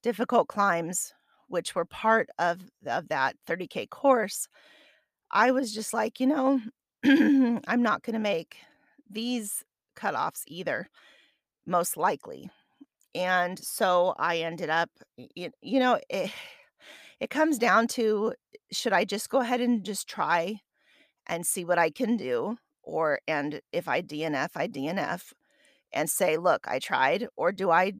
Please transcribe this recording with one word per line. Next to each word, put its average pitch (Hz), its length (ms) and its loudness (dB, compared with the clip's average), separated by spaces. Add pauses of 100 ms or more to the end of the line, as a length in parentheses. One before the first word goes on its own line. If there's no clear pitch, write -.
difficult 226 440 2
climbs, 180 640 -2 (340)
which 175 260 -4
were 170 120 -2
part 220 520 2
of, 175 220 0 (260)
of 139 220 -4
that 135 280 0 (120)
thirty 175 180 -4
K 123 220 -8
course, 240 600 0 (840)
I 226 180 4
was 254 240 0
just 214 220 -8
like, 220 240 -4
"You 262 80 2
know, 269 340 2 (420)
<clears throat> - 0 -
I'm 254 800 6
not 220 220 0
gonna 226 160 -4
make 202 380 -2 (520)
these 226 540 -6 (320)
cutoffs 160 500 -4
either, 160 440 -6 (760)
most 175 320 0
likely." 156 540 -4 (640)
And 180 420 0
so 180 640 2
I 170 180 0
ended 165 320 -6
up, 165 220 0 (260)
y-, 123 180 -18
y-, 175 160 -10 (100)
you 262 180 0
know, 254 280 4
it, 190 240 -4 (880)
it - 120 -6
comes 311 260 2
down 226 300 4
to, 220 460 0 (380)
should - 220 -2
I 190 120 4
just - 240 -6
go 262 100 2
ahead 240 200 0
and 240 240 2
just 196 240 -8
try 175 520 -2 (680)
and 170 220 -4
see 180 180 -4
what 170 140 2
I 170 100 4
can 240 260 0
do? 135 420 -2 (260)
Or, 156 440 0
and 151 320 -2 (120)
if 175 160 -4
I 147 140 0
D 151 220 -8
N 151 120 -2
F, 143 200 -4
I 151 120 -2
D 135 200 -6
N 185 120 -2
F - 340 -6 (580)
and 151 160 -2
say, 160 300 0
"Look, 170 300 2
I 120 100 -4
tried," 147 580 0
or 170 160 0
do 190 200 0
I 185 280 4